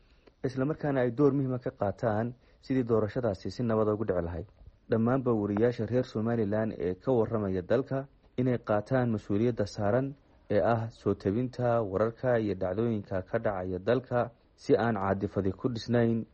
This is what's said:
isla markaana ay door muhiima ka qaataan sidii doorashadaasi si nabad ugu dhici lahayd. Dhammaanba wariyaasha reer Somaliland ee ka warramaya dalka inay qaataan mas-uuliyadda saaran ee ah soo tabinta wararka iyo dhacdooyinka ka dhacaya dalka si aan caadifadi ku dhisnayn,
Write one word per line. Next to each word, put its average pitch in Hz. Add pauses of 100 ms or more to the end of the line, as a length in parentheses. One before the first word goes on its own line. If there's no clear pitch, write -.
(440)
isla 131
markaana 147
ay 123
door 135
muhiima 131
ka 131
qaataan 107 (360)
sidii 131
doorashadaasi 110
si 123
nabad 110
ugu 107
dhici 92
lahayd. 85 (420)
Dhammaanba 123
wariyaasha 107
reer 123
Somaliland 110
ee 90
ka -
warramaya 104
dalka 131 (380)
inay 127
qaataan 120
mas-uuliyadda 107
saaran 110 (440)
ee 104
ah 113
soo -
tabinta 120
wararka 113
iyo 104
dhacdooyinka 98
ka -
dhacaya 92
dalka 120 (320)
si -
aan 113
caadifadi 98
ku -
dhisnayn, 117 (160)